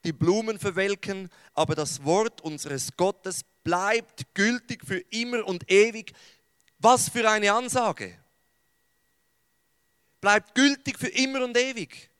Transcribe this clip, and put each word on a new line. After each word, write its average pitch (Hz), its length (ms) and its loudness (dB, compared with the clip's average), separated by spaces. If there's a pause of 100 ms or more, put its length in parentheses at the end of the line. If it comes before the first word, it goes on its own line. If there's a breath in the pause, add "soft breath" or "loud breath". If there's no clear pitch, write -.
die 165 100 -2
Blumen 208 460 0
verwelken, 190 680 -4 (240 soft breath)
aber 156 200 0
das 143 300 -6
Wort 202 380 0
unseres 147 540 -8
Gottes 190 460 -2 (220)
bleibt 202 720 -2
gültig 233 500 -2
für 190 140 -6 (100)
immer 233 360 -4
und 180 260 -6
ewig." 214 420 2 (680 soft breath)
Was 247 300 4
für 226 200 2
eine 208 220 2
Ansage! 220 680 -2 (2000)
Bleibt 208 340 2
gültig 269 440 2
für 247 100 -4
immer 262 340 -2
und 240 140 -2
ewig. 247 520 -4 (100)